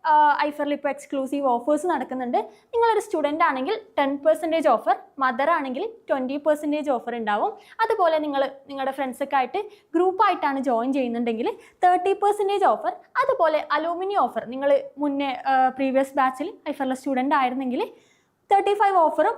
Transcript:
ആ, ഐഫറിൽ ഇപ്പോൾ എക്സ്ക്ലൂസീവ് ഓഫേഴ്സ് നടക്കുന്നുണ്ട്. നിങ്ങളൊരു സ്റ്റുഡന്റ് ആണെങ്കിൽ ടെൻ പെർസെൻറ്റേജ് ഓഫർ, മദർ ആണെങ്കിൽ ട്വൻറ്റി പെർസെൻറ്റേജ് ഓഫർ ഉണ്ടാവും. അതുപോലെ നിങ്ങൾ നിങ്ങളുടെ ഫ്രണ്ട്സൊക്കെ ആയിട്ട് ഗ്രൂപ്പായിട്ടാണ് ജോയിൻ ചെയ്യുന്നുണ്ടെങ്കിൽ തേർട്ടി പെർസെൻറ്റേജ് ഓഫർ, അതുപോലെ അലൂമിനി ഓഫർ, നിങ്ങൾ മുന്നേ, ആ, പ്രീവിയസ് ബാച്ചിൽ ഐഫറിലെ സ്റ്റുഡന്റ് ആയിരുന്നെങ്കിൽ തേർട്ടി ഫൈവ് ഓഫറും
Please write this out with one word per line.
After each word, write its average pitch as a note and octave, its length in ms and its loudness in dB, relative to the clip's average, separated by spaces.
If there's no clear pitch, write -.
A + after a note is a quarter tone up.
ആ, - 20 6
ഐഫറിൽ D4 280 -2
ഇപ്പോൾ C#4+ 180 -4
എക്സ്ക്ലൂസീവ് C#4 600 -4
ഓഫേഴ്സ് D4 380 0
നടക്കുന്നുണ്ട്. B3+ 460 -2
നിങ്ങളൊരു A4+ 320 4
സ്റ്റുഡന്റ് D#4 420 0
ആണെങ്കിൽ C#4 260 -2
ടെൻ C#4 140 2
പെർസെൻറ്റേജ് D#4+ 480 2
ഓഫർ, A3 200 0
മദർ C4 340 0
ആണെങ്കിൽ C#4 300 -4
ട്വൻറ്റി C4+ 340 -2
പെർസെൻറ്റേജ് D4+ 520 0
ഓഫർ A#3 240 -6
ഉണ്ടാവും. A3 320 0
അതുപോലെ F#4 420 2
നിങ്ങൾ C#4 180 0
നിങ്ങളുടെ C4+ 280 -4
ഫ്രണ്ട്സൊക്കെ C#4 420 -2
ആയിട്ട് F4+ 220 -4
ഗ്രൂപ്പായിട്ടാണ് F4+ 720 2
ജോയിൻ A#3+ 300 0
ചെയ്യുന്നുണ്ടെങ്കിൽ A#3+ 520 -2
തേർട്ടി F4+ 280 4
പെർസെൻറ്റേജ് G4+ 520 2
ഓഫർ, D#4 200 -4
അതുപോലെ D#4+ 360 2
അലൂമിനി F4 480 -2
ഓഫർ, A3+ 180 -6
നിങ്ങൾ C#4 180 0
മുന്നേ, C#4 280 -2
ആ, C4+ 40 4
പ്രീവിയസ് C4+ 400 0
ബാച്ചിൽ C4 300 -2
ഐഫറിലെ C4 280 -4
സ്റ്റുഡന്റ് C#4 380 0
ആയിരുന്നെങ്കിൽ B3+ 420 -2
തേർട്ടി G4 280 4
ഫൈവ് G4+ 220 2
ഓഫറും D#4 360 2